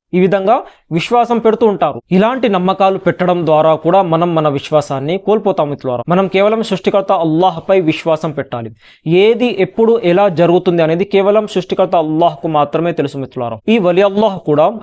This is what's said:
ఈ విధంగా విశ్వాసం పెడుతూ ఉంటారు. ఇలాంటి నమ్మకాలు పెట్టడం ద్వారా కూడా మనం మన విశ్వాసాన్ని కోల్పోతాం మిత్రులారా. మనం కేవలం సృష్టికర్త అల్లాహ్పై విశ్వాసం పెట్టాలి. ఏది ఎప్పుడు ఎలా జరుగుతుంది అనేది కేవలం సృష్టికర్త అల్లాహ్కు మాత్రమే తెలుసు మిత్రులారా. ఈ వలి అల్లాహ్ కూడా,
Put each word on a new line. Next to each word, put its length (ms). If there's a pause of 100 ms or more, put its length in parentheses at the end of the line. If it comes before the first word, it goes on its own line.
(140)
ఈ 60
విధంగా 420 (300)
విశ్వాసం 460
పెడుతూ 280
ఉంటారు. 360 (100)
ఇలాంటి 360
నమ్మకాలు 500
పెట్టడం 480
ద్వారా 280
కూడా 280
మనం 320
మన 140
విశ్వాసాన్ని 680
కోల్పోతాం 520
మిత్రులారా. 380
మనం 200
కేవలం 340
సృష్టికర్త 500
అల్లాహ్పై 680
విశ్వాసం 500
పెట్టాలి. 400 (360)
ఏది 520
ఎప్పుడు 460
ఎలా 240
జరుగుతుంది 540
అనేది 220
కేవలం 420
సృష్టికర్త 500
అల్లాహ్కు 520
మాత్రమే 440
తెలుసు 260
మిత్రులారా. 400 (100)
ఈ 100
వలి 240
అల్లాహ్ 360
కూడా, 340 (100)